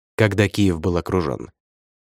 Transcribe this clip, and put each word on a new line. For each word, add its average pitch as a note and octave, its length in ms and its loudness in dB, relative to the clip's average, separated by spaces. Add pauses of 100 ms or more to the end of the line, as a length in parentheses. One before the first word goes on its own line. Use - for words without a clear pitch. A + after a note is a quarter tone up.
(160)
когда G2+ 320 2
Киев F#2+ 320 0
был E2+ 160 -2
окружён. D2 540 -4 (640)